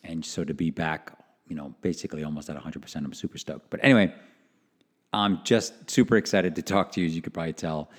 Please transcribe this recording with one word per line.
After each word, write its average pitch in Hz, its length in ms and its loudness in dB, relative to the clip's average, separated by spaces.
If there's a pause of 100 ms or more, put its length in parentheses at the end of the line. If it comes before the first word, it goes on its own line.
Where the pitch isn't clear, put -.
and 80 200 -6
so - 220 -4
to 78 80 -2
be 80 160 0
back, 80 420 -4 (360)
you - 100 -8
know, 71 240 -12
basically 80 420 -4
almost 76 260 -8
at 73 60 -8
a 71 40 -10
hundred - 240 -10
percent, 73 220 -8
I'm 65 80 -8
super - 260 -8
stoked. - 300 -12
But - 140 -8
anyway, 113 300 6 (1000)
I'm 104 320 0
just - 460 0
super 120 260 4
excited 92 400 2
to 85 60 -6
talk 95 320 2
to 92 80 0
you, 85 60 4
as 80 80 0
you 82 60 -4
could - 120 -10
probably 80 200 -4
tell 78 440 -4